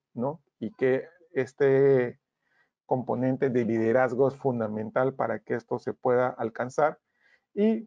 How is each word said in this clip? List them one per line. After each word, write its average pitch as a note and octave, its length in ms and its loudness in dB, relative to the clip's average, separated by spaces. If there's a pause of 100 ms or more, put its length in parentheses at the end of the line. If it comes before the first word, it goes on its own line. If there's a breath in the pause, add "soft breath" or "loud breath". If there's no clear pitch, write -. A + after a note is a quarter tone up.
(140)
¿no? C3+ 260 -6 (180)
Y G#2+ 140 -8
que C3 340 0 (260)
este C3+ 840 2 (680)
componente B2+ 640 -2
de A#2+ 160 0
liderazgo A#2 600 2
es C3 80 -6
fundamental A#2 760 -4
para A2+ 280 -4
que - 140 -6
esto A#2+ 240 -6
se A2+ 140 -8
pueda B2+ 360 0
alcanzar B2+ 680 -4 (540)
y, A3 340 0